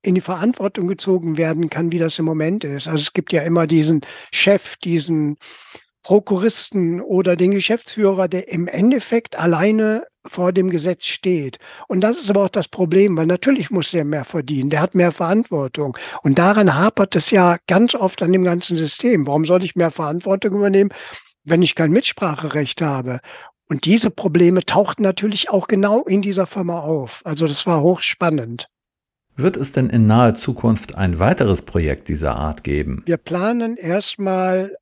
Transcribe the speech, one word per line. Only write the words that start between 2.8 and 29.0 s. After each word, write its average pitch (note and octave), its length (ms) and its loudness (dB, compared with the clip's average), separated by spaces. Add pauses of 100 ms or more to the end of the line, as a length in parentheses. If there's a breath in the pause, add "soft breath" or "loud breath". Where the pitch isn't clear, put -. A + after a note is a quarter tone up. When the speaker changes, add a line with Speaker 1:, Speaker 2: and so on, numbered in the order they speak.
Speaker 1:
Also D#3 140 -2
es D3+ 140 -4
gibt - 180 -4
ja D#3+ 100 2
immer E3 240 2
diesen D#3 360 2 (280 loud breath)
Chef, - 460 0
diesen D#3 640 -2 (640 loud breath)
Prokuristen F#3+ 1000 0
oder F#3 340 2
den F3+ 140 4
Geschäftsführer, G3 760 0
der F3+ 220 -6
im F3 200 -4
Endeffekt A#3 680 0
alleine G#3+ 720 0 (180)
vor F3+ 280 -2
dem F#3 180 2
Gesetz E3+ 340 -4
steht. D#3 540 -4 (300 loud breath)
Und F#3 120 0
das A3+ 180 0
ist A#3 120 -6
aber G3+ 140 4
auch F#3 40 0
das F3+ 200 -4
Problem, F#3 500 2
weil D#3+ 80 2
natürlich F3+ 440 0
muss F3+ 220 -2
er E3 120 0
mehr D3 200 -4
verdienen, C#3+ 460 -4
der D3+ 100 0
hat F3 140 -2
mehr F3 180 4
Verantwortung. D#3 880 -2 (240 loud breath)
Und C#3 160 4
daran F#3+ 360 4
hapert G3 420 2
es D#3 160 0
ja F3+ 340 6
ganz G#3 280 4
oft G3+ 280 -2
an F3 100 2
dem F#3 120 4
ganzen F3 340 -2
System. D#3+ 480 0
Warum D3 180 0
soll F3+ 180 2
ich - 140 -6
mehr E3+ 140 2
Verantwortung F3+ 640 -4
übernehmen, G3+ 360 2 (540 loud breath)
wenn E3 160 2
ich F3+ 140 2
kein D#3+ 160 0
Mitspracherecht D#3 920 -2
habe? C3 400 -4 (480 loud breath)
Und C#3 160 -4
diese A3 260 4
Probleme F3 540 2
tauchten - 380 0
natürlich G3 480 -2
auch G3 180 0
genau G#3 360 2
in G3 180 0
dieser F#3+ 240 -2
Firma F3 340 -6
auf. D3 440 -6
Also D#3+ 220 -2
das C#3+ 200 -4
war E3 160 2
hochspannend. D#3 840 -2 (680)